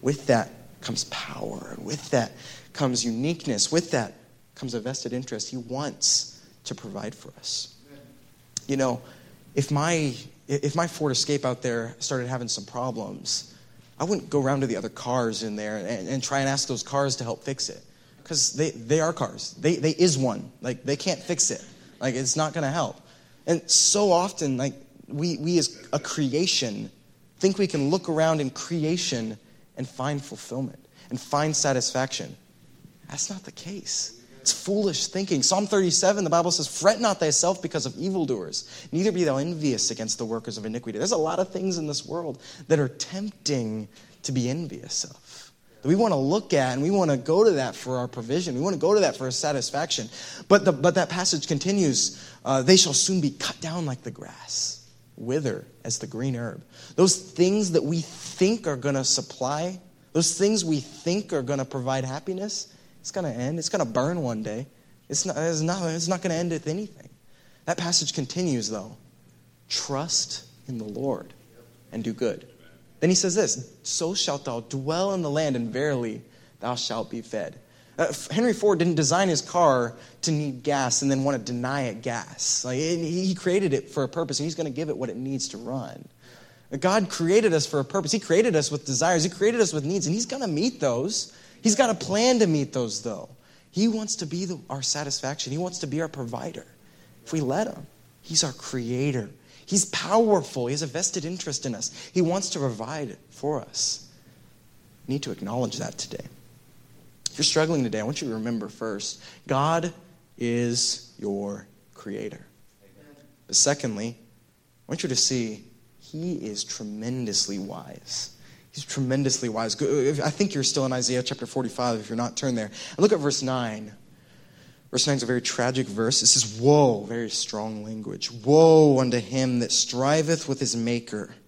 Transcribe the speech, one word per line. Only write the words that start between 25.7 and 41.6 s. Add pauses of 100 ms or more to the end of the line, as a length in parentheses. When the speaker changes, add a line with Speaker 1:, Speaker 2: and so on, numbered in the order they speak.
Speaker 1:
a
creation (480)
think
we
can
look
around
in
creation (380)
and
find
fulfillment (320)
and
find
satisfaction. (720)
That's
not
the
case. (200)
It's
foolish
thinking.
Psalm
thirty-seven,
the
Bible
says,
"Fret
not
thyself
because
of
evildoers,
neither
be
thou
envious
against
the
workers
of
iniquity."
There's
a
lot
of
things